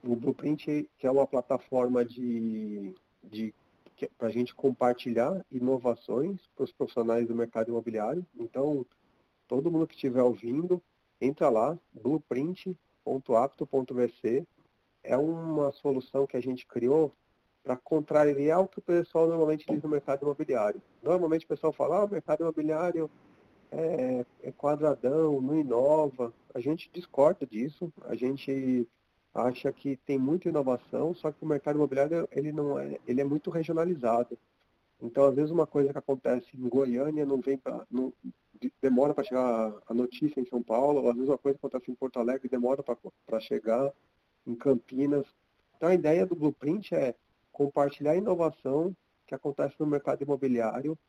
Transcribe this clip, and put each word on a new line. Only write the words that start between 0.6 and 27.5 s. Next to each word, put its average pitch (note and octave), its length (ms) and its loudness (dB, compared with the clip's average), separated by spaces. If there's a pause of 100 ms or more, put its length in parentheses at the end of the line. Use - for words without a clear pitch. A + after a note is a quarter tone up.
que - 80 -8
é B2+ 60 2
uma C3+ 160 4
plataforma B2 760 0
de, A2 880 -6 (260)
de, G#2+ 320 -8 (440)
que - 80 -6
é - 120 -10
pra A2+ 120 -2
gente A#2+ 260 -2
compartilhar B2+ 960 0
inovações B2+ 880 -2 (160)
pros C3+ 160 -4
profissionais A#2 560 0
do A#2 80 -4
mercado A2+ 340 -2
imobiliário. A#2 560 -4 (140)
Então, D3 460 -2 (640)
todo C#3 220 0
mundo D#3+ 160 2
que - 100 -16
estiver B2+ 280 2
ouvindo, C#3+ 580 2 (380)
entra C#3+ 300 2
lá, B2+ 280 2 (140)
blueprint D3+ 840 -4 (260)
ponto B2+ 320 -2
apto C#3 320 2
ponto C3+ 260 -2
V B2 160 2 (120)
C. B2+ 240 0 (580)
É B2 140 0
uma D#3 560 0
solução C#3 520 -2
que C3+ 120 -6
a B2 40 -2
gente B2+ 240 -6
criou C#3 460 2 (500)
pra B2+ 140 -4
contrariar D3+ 840 2
o F#3+ 60 2
que - 120 -12
o - 20 -14
pessoal E3 460 2
normalmente D#3 420 0
diz D3+ 140 -2
no D#3 60 -4
mercado C#3+ 320 -2
imobiliário. B2+ 600 -2 (220)
Normalmente E3 400 2
o - 60 -20
pessoal D3+ 240 -2
fala, C#3+ 240 0
"Ah, G#3 80 2
o G#3 40 -8
mercado E3 320 -2
imobiliário D#3+ 680 -2 (580)
é, B2+ 560 -2 (180)
é C#3 100 -10
quadradão, D3 880 0
não D3 180 0
inova." C3+ 720 2 (200)
A C3 80 -6
gente D3 320 -4
discorda F3 520 2
disso. C#3 460 -6 (140)